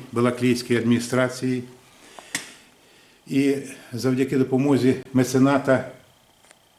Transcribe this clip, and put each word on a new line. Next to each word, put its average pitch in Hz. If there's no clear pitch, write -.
Балаклійській 120
адміністрації 127
і 139
завдяки 131
допомозі 131
мецената 131